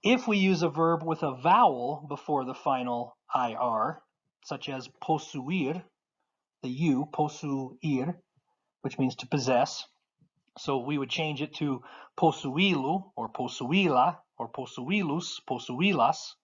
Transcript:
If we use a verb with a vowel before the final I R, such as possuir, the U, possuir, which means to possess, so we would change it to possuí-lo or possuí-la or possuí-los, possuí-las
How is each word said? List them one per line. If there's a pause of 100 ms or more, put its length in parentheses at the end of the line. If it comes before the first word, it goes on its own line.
If
we
use
a
verb
with
a
vowel
before
the
final (160)
I
R, (440)
such
as
possuir, (800)
the
U,
possuir, (600)
which
means
to
possess, (720)
so
we
would
change
it
to (340)
possuí-lo
or
possuí-la (220)
or
possuí-los,
possuí-las